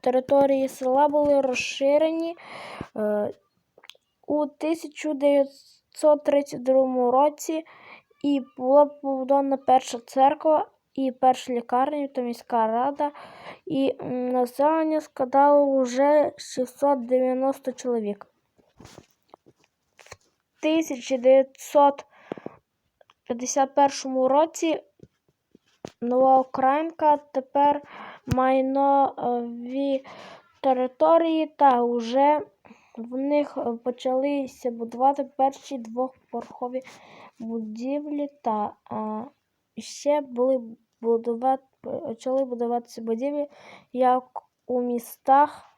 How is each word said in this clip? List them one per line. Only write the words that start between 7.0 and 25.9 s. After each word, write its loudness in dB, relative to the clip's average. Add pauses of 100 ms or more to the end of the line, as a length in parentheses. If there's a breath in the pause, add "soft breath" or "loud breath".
році, 0 (580 loud breath)
і 0 (140)
була 4
побудована -2
перша 0
церква, 0 (240)
і -4
перша 0
лікарня, -2
та -8
міська -2
рада, -2 (540 loud breath)
і, -2
м, -6
населення 0
складало 2
вже 2
шістсот -4
дев'яносто -2
чоловік. -6 (1700)
В -20
тисяча -2
дев'ятсот 4 (1200 loud breath)
п'ятдесят -4
першому 0
році 0 (1160)